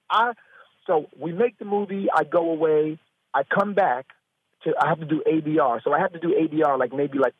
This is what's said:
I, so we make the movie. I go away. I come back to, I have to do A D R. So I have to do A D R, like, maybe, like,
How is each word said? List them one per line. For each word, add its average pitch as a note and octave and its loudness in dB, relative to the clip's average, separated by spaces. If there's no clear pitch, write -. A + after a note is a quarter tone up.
I, A3+ 2
so D#3+ 0
we D#3+ -8
make A#3 0
the G#3+ -14
movie. G3+ -2
I D#3 2
go E3+ 0
away. D#3 2
I C#3 0
come G3+ 0
back C#3 0
to, D#3+ 0
I D3 2
have D#3+ 0
to D#3+ -10
do D#3 -2
A D#3 2
D D3+ -2
R. B2+ 2
So C#3+ -2
I D#3 2
have F#3 -2
to E3 -14
do E3+ 0
A D#3+ 2
D D#3 -2
R, C#3+ 2
like, B2 0
maybe, C#3 -2
like, B2+ 2